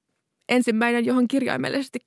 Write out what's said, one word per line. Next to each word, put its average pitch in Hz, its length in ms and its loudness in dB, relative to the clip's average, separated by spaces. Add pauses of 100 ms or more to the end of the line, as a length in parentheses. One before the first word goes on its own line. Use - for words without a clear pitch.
(480)
ensimmäinen, 240 560 2
johon 247 240 2
kirjaimellisesti 262 800 -2